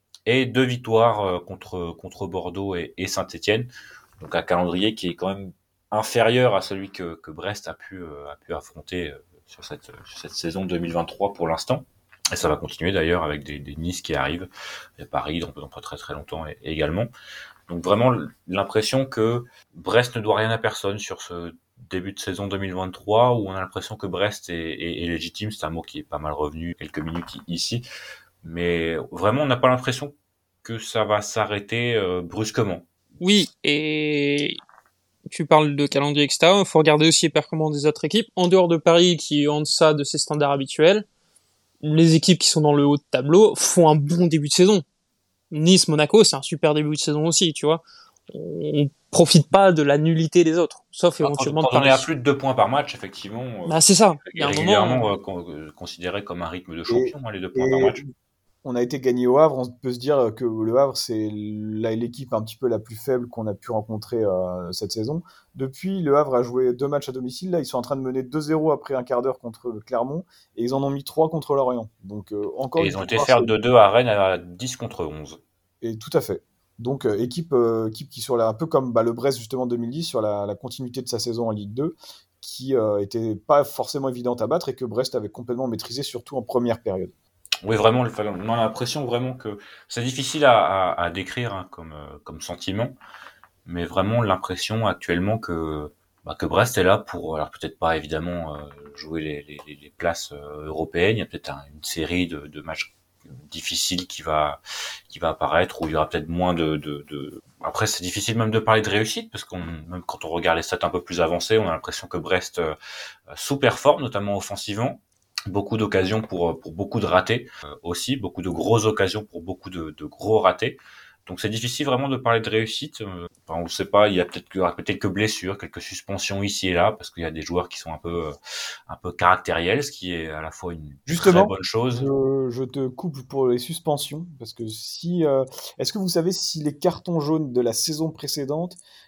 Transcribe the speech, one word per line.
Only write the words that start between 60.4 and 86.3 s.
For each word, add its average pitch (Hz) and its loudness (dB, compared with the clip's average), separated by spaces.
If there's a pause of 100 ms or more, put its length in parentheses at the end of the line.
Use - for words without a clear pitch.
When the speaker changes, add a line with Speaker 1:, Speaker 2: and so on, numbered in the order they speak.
Speaker 3:
le 110 0
Havre, 135 4
c'est 110 -2
la, 107 -4
l'équipe 120 -6
un 110 0
petit 110 -10
peu 131 0
la 113 0
plus 110 -14
faible 123 -2
qu'on 117 -8
a 107 -2
pu - -10
rencontrer, 110 -4
euh, 90 -2
cette 95 -8
saison. 127 -4 (320)
Depuis, 175 -6
le 143 4
Havre 143 2
a 120 4
joué 123 0
deux 131 -4
matchs 143 -4
à 139 -6
domicile. 127 -8
Là, 175 0
ils 143 -4
sont - -6
en 123 -4
train 139 -6
de 135 -4
mener 131 -4
deux 131 -6
zéro 156 0
après 139 -2
un 127 -2
quart 123 -2
d'heure 127 -2
contre 120 -10 (140)
Clermont, 131 -4 (320)
et 113 -4
ils 123 -2
en 139 0
ont 139 0
mis 139 -4
trois 160 2
contre 156 -4
Lorient. 127 0 (120)
Donc, 101 -12
euh, 104 -4 (140)
encore 135 -2
Speaker 1:
Et - 2
Speaker 3:
une 95 -2
Speaker 1:
ils 90 -6
ont 95 -4
Speaker 3:
fois, 92 -6
Speaker 1:
été 110 0
faire 123 6
Speaker 3:
c'est 120 2
Speaker 1:
deux 110 2
deux 120 4
à 104 10
Rennes 123 6
à 95 4
dix 90 -10
contre 101 -8
onze. 76 -12 (400)
Speaker 3:
Et 113 -6
tout - -16
à 160 2
fait. 90 -6 (380)
Donc, 131 -4
euh, 104 0
équipe, 131 -4
euh, 113 2
équipe 110 -12
qui - -14
sur 123 -2
la, 117 2
un 110 -2
peu 160 -6
comme, 135 0
bah, 113 4
le 117 0
Brest 127 0
justement 127 -6
deux 120 -2
mille 117 -4
dix, 160 -6
sur 127 -4
la, 104 -2
la 101 -6
continuité 127 -10
de 127 -18
sa 117 -4
saison 117 -4
en - -2
Ligue 104 -6
deux, 143 -4 (460)
qui, 131 -4
euh, 107 2
était 110 -4
pas 143 4
forcément 139 -6
évidente 120 -4
à 107 0
battre 160 -2
et 127 -6
que 131 -8
Brest 117 -2
avait 107 -4
complètement 123 -6
maîtrisé, 117 -8
surtout - -10